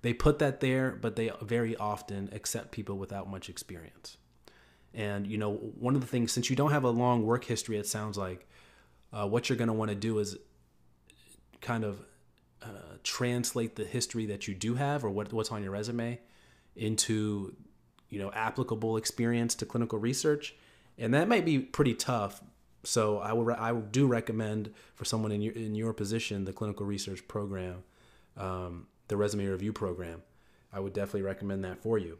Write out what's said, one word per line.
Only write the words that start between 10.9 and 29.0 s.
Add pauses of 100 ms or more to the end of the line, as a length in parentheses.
kind
of, (600)
uh,
translate
the
history
that
you
do
have
or
what,
what's
on
your
resume (560)
into, (540)
you
know,
applicable
experience
to
clinical
research. (420)
And
that
might
be
pretty
tough. (420)
So
I
would
re-,
I
do
recommend (220)
for
someone
in
your,
in
your
position,
the
clinical
research
program, (520)
um, (200)